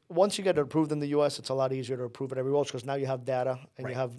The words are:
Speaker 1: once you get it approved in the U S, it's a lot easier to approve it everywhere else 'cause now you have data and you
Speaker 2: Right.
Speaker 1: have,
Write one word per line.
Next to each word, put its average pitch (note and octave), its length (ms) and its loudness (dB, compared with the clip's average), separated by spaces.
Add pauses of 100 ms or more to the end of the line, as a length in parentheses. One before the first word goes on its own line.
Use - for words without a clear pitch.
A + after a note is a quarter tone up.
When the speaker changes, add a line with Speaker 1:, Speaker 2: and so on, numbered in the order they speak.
Speaker 1:
once F#3+ 300 4
you G3 60 -2
get F3 140 4
it - 20 6
approved D3+ 320 2
in D3+ 80 0
the C#3+ 80 -2
U D3 160 4
S, C#3 140 0
it's - 100 -10
a C3 60 0
lot C3+ 180 2
easier C3 240 -4
to B2 80 -4
approve C3 280 -6
it C3 60 -6
everywhere C3+ 200 2
else C#3 120 0
'cause A#2+ 140 -8
now C#3 100 -4
you C#3 120 -2
have C3 180 -2
data B2+ 340 0 (180)
and C3 80 -10
you - 20 -
Speaker 2:
Right. B2 100 -6
Speaker 1:
have, B2+ 220 -2